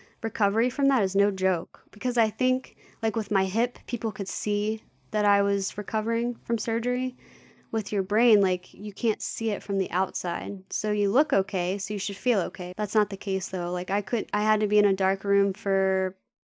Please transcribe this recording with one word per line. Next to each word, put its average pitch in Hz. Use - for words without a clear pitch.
recovery 220
from 277
that 254
is 190
no 202
joke, 185
because 240
I 220
think, 254
like, 220
with 220
my 190
hip, 226
people 226
could 190
see 214
that 214
I 202
was 202
recovering 226
from 233
surgery. 247
With 220
your 202
brain, 214
like, 185
you 202
can't -
see -
it -
from 196
the 190
outside. 185
So -
you 202
look 208
okay, 190
so 214
you 196
should -
feel 226
okay. 180
That's 208
not 214
the 196
case, 190
though. 175
Like, 180
I 202
could, 214
I 208
had 214
to 214
be 208
in 202
a 196
dark 190
room 202
for 190